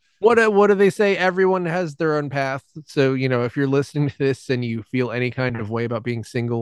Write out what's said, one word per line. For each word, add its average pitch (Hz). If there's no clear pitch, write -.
what, 220
uh, 220
what 202
do 208
they 196
say? 196
Everyone 185
has 160
their 156
own 147
path. 135
So, 135
you 131
know, 123
if 120
you're 139
listening 139
to -
this 135
and 123
you 113
feel 123
any 123
kind 123
of 107
way 117
about 113
being 117
single 120